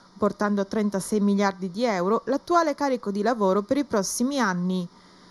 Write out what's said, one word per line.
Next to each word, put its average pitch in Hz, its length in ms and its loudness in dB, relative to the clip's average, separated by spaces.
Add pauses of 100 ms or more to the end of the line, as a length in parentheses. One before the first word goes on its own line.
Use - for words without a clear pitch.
(160)
portando 202 460 0
a 196 40 -2
trentasei 208 540 -2
miliardi 196 520 0
di 214 140 -2
euro 202 400 0
l'attuale 294 500 0
carico 262 340 -2
di 202 140 -2
lavoro 208 400 2
per 269 140 0
i 285 60 2
prossimi 247 560 -2
anni. 185 480 0 (440)